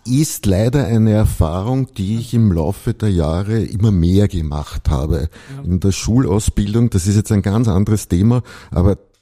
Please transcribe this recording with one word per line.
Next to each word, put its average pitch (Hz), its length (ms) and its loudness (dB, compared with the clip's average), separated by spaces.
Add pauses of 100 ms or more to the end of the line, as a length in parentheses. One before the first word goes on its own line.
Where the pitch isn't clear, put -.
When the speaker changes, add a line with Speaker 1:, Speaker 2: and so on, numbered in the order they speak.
Speaker 1:
ist 135 400 0
leider 113 400 2
eine 110 260 2
Erfahrung, 107 840 0
die 101 240 -4
ich - 160 -6
im 113 160 4
Laufe 82 420 -2
der 107 160 -2
Jahre 92 540 0
immer 98 280 0
mehr 95 360 4
gemacht 76 640 -6
habe. 69 400 -2 (260)
Speaker 2:
Ja. 139 80 -16
Speaker 1:
In 87 160 -2
der 98 120 0
Schulausbildung, 110 1000 0
das 92 160 -2
ist 101 80 2
jetzt 104 160 0
ein 101 100 2
ganz 107 260 0
anderes 104 420 0
Thema, 113 340 2 (260)
aber 90 280 2 (240)